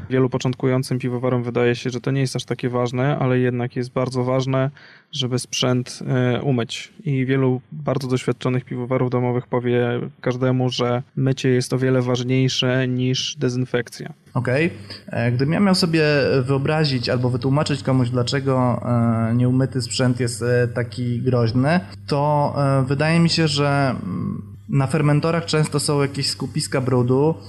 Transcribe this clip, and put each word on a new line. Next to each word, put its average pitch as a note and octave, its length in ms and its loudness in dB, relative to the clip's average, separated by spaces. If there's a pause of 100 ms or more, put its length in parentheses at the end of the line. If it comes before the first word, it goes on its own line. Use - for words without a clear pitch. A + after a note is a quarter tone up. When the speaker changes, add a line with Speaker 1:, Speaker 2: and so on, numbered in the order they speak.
Speaker 1:
wielu C3 200 2
początkującym B2+ 720 -2
piwowarom B2 440 -2
wydaje A#2+ 320 2
się, B2 140 -6
że A#2+ 120 -6
to C3+ 100 -2
nie C#3 100 0
jest C3 140 -2
aż B2+ 100 -6
takie B2 240 -4
ważne, B2 500 0
ale B2+ 200 2
jednak B2 360 -2
jest B2+ 180 -6
bardzo B2+ 300 -2
ważne, C3 480 0 (400)
żeby B2+ 280 -2
sprzęt, - 680 -2
e, B2+ 340 0
umyć. - 520 -4 (100)
I C3 220 -2
wielu C3 360 2 (100)
bardzo C#3 360 -4
doświadczonych B2+ 580 -2
piwowarów B2+ 440 -2
domowych B2 380 -2
powie A#2+ 520 0 (220)
każdemu, B2+ 480 0
że B2 340 0 (120)
mycie C3+ 340 0
jest B2+ 240 2
o C3 40 0
wiele C3 240 2
ważniejsze B2+ 880 0
niż B2+ 520 -2
dezynfekcja. B2+ 760 -4 (200)
Speaker 2:
Okej. C3 380 0 (360)
E, A#2 240 -2
gdybym C3+ 220 0
ja E3+ 60 0
miał G3 160 4
sobie E3 280 2 (380)
wyobrazić C#3 680 0
albo B2 200 0
wytłumaczyć C3+ 540 0
komuś, B2+ 260 2
dlaczego, B2+ 720 0 (480)
e, A#2 60 2
nieumyty B2+ 460 2
sprzęt B2 380 0
jest, A#2+ 220 -2
e, B2 260 2
taki A#2+ 540 -4
groźny, B2+ 580 2 (280)
to, D3 500 0
e, C3+ 300 2
wydaje D3+ 320 2
mi E3+ 100 6
się, D#3+ 180 2
że, C#3+ 560 2
mm, - 520 -6 (140)
na C#3 180 2
fermentorach D#3 580 2
często D3+ 340 0
są C#3+ 220 0
jakieś C#3 280 -2
skupiska C#3 520 -4
brudu, B2+ 540 2 (140)